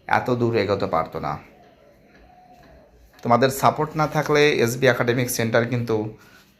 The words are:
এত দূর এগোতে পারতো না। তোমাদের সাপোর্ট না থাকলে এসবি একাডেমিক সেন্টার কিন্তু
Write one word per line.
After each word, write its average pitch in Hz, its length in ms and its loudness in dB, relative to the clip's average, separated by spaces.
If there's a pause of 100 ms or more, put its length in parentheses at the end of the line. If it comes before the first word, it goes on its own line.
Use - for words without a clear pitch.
এত 107 240 0
দূর 117 260 0
এগোতে 98 300 0
পারতো 82 340 -4
না। 73 180 -6 (1800)
তোমাদের 120 280 4
সাপোর্ট 147 460 0
না 156 100 0
থাকলে 147 440 2
এসবি 131 360 0
একাডেমিক 120 440 2
সেন্টার 117 360 0
কিন্তু 113 500 -4 (440)